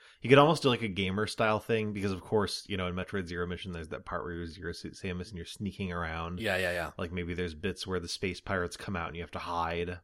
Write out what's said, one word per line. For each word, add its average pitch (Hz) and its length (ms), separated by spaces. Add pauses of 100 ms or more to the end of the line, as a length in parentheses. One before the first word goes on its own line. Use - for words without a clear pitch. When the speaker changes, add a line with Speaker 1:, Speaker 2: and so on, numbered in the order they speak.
(220)
Speaker 1:
You 117 80
could 135 80
almost 151 260
do, 139 60
like, 117 120
a 117 80
gamer 95 380
style 110 320
thing, 107 340
because 101 180
of 90 100
course, - 460
you 101 100
know, 92 100
in 90 80
Metroid 92 320
Zero 87 200
Mission, 87 240
there's 82 180
that - 160
part 87 180
where 87 100
you're 85 120
Zero 85 280
Suit - 200
Samus 90 360
and 92 80
you're 85 80
sneaking 98 460
around. 82 480
Speaker 2:
Yeah, 101 180
yeah, 90 160
yeah. 82 240
Speaker 1:
Like, 90 140
maybe 90 220
there's 85 220
bits 87 320
where 92 140
the 85 80
space 90 320
pirates 90 360
come - 200
out 82 100
and - 80
you 85 80
have - 80
to - 80
hide 87 640